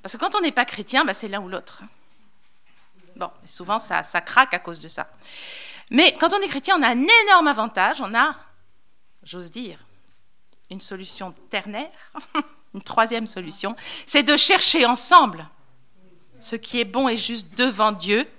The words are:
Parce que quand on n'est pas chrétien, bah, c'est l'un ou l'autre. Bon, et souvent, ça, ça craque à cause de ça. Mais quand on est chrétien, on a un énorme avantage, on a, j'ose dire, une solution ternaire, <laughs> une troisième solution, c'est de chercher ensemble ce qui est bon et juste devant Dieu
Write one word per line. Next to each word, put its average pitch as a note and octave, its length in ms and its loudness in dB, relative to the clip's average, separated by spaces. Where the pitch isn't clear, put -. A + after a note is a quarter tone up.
Parce - 140 -8
que A3+ 40 -18
quand G4 160 -4
on G#4 60 0
n'est E4 100 0
pas B3 140 0
chrétien, B3+ 380 -2
bah, A#3 100 -2
c'est - 140 -6
l'un G3+ 140 -8
ou F#3 80 -14
l'autre. - 320 -12
Bon, F3 120 -8
et - 40 -20
souvent, G3 320 -6
ça, E3 240 -2
ça - 180 -2
craque - 320 2
à F3 60 -4
cause E3+ 200 -12
de D3+ 80 -18
ça. - 220 -10
Mais D4+ 300 4
quand E4+ 140 2
on G4+ 80 -2
est G4 60 -4
chrétien, E4 320 -2
on C#4+ 40 0
a A#3 60 4
un B3 160 0
énorme F4+ 220 6
avantage, A3 540 -2
on G#3 120 -8
a, C4+ 220 0
j'ose F3 280 -16
dire, G3+ 280 -12
une F#3+ 120 -12
solution F#3 520 -10
ternaire, G#3 400 -8
<laughs> - 400 -8
une G3 80 -14
troisième A3+ 460 -2
solution, F#3+ 480 -10
c'est C#4+ 180 2
de C#4+ 140 4
chercher E4 480 6
ensemble A#3+ 640 4
ce - 160 -6
qui A#3 240 -6
est A#3 60 0
bon B3 240 0
et A#3 80 0
juste A3 400 -6
devant A3 340 2
Dieu G#3 340 0